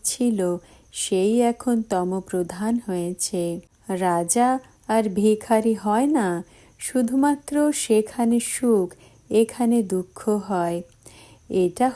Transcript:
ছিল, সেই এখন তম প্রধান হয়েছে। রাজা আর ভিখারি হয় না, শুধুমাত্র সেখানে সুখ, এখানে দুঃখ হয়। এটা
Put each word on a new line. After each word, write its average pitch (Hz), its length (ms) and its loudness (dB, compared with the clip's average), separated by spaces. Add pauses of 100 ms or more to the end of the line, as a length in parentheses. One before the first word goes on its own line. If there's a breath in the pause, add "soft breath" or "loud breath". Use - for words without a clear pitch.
ছিল, 190 520 0 (360 soft breath)
সেই 208 480 0
এখন 233 420 0
তম 185 380 -2
প্রধান 185 680 -4
হয়েছে। 175 760 -4 (280)
রাজা 185 720 0 (300 soft breath)
আর 220 140 2
ভিখারি 214 720 2
হয় 208 320 0
না, 196 380 0 (340 soft breath)
শুধুমাত্র 285 920 0
সেখানে 233 680 0
সুখ, 214 540 0 (360 soft breath)
এখানে 233 520 2
দুঃখ 185 460 -4
হয়। 185 540 -2 (680 loud breath)
এটা 190 480 0